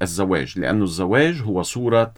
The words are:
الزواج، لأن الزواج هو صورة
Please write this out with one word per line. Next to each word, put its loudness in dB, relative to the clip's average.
الزواج، -2
لأن 0
الزواج 0
هو -2
صورة 0